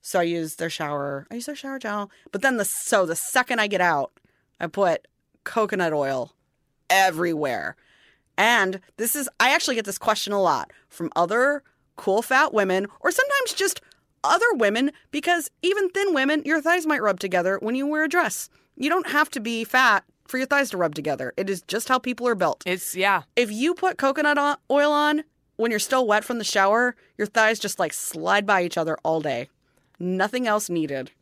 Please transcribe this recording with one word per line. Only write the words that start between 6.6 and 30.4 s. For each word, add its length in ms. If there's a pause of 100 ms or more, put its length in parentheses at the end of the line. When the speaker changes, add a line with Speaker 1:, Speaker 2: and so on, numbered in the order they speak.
Speaker 1:
everywhere. 880 (600)
And 440 (160)
this 180
is, 140 (100)
I 160
actually 200
get 100
this 140
question 340
a 80
lot 300 (180)
from 260
other 480 (340)
cool 260
fat 320
women 320 (140)
or 100
sometimes 440
just 260 (420)
other 320
women, 380 (180)
because 400 (120)
even 280
thin 220
women, 320
your 160
thighs 260
might 160
rub 180
together 420
when 120
you 120
wear 180
a 40
dress. 420 (260)
You 140
don't 180
have 220
to 100
be 240
fat 400 (220)
for 100
your 100
thighs 240
to 60
rub 180
together. 440
It 100
is 140
just 260
how 100
people 300
are 60
built. 320
Speaker 2:
It's, 280
yeah. 280 (120)
Speaker 1:
If 160
you 240
put 220
coconut 420
o-, 180 (140)
oil 220
on 320 (320)
when 140
you're 100
still 260
wet 180
from 140
the 60
shower, 520 (200)
your 100
thighs 320
just, 200
like, 160
slide 520
by 160
each 140
other 280
all 180
day. 260 (500)
Nothing 480